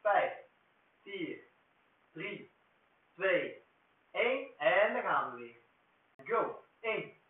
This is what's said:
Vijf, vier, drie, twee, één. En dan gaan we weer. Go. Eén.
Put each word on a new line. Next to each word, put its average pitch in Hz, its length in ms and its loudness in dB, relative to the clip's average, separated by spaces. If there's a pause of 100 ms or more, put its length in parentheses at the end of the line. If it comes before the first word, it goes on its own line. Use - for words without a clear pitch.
Vijf, 202 320 4 (680)
vier, 190 420 -10 (680)
drie, 180 400 -12 (600)
twee, 175 520 0 (460)
één. 247 480 -2
En 185 340 4
dan 240 100 -2
gaan 131 280 0
we 120 80 -12
weer. 120 200 -14 (680)
Go. - 400 -2 (160)
Eén. - 500 -6